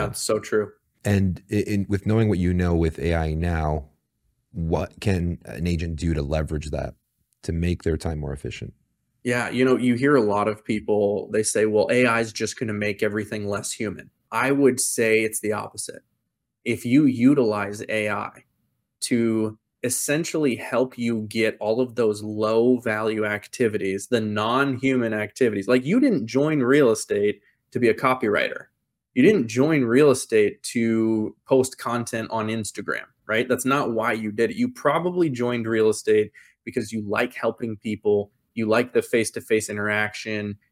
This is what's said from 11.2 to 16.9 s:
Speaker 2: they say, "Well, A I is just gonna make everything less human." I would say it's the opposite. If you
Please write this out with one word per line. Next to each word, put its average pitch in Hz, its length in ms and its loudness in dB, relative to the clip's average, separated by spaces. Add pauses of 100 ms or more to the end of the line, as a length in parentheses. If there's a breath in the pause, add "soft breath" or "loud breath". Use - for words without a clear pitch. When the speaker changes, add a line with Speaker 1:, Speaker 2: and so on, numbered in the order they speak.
Speaker 2:
they 110 100 0
say, 107 240 2
"Well, 107 260 2
A 123 140 4
I 117 160 2
is 113 100 -4
just - 280 -6
gonna 110 140 -4
make 104 280 -4
everything 104 460 -4
less 101 240 -6
human." 101 400 -8 (200)
I 120 200 0
would 135 280 4
say 110 440 2
it's 110 160 -4
the 107 140 -4
opposite. 104 500 -10 (600)
If 117 200 -4
you 139 200 6